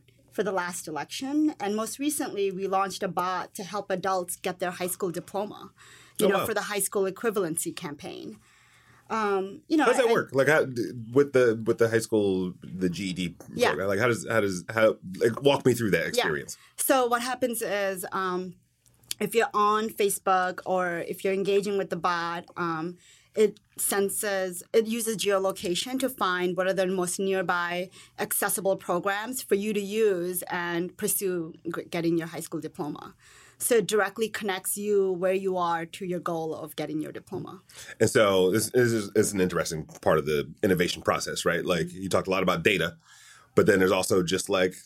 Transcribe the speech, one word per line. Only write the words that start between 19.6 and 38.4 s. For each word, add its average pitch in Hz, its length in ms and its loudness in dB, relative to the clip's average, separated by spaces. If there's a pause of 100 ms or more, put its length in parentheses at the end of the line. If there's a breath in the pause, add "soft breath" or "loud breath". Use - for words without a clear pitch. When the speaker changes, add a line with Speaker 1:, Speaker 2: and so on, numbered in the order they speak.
Speaker 1:
Facebook 185 760 0
or 180 420 -2
if - 160 -10
you're 196 100 0
engaging 196 440 0
with 180 120 -2
the 190 80 -6
bot, 170 480 -4 (120)
um, 170 400 -4 (380 soft breath)
it 208 240 2 (180)
senses, 196 840 -2 (100)
it 220 140 4
uses 226 300 -2
geolocation 190 840 0
to 262 100 0
find 180 480 0
what 185 100 0
are 190 60 2
the 185 140 0
most 180 320 -2
nearby 180 680 -2 (280 loud breath)
accessible 196 600 -2
programs 202 640 -2
for - 140 0
you 208 180 0
to 202 80 0
use 190 680 0
and 175 480 -4
pursue 180 560 -2 (120)
g-, 170 240 -6
getting 170 280 0
your 165 100 -2
high 165 120 -12
school 170 220 -8
diploma. 151 520 -10 (460 soft breath)
So - 160 2
it 214 100 4
directly 208 420 0
connects 190 480 -4
you 202 360 2
where 185 240 0
you 190 200 0
are 170 300 0
to 170 200 -12
your 180 140 -4
goal 160 360 -4
of 151 200 -12
getting 156 240 -4
your 147 120 -6
diploma. - 500 -12 (380 loud breath)
Speaker 2:
And 110 100 6
so 98 420 6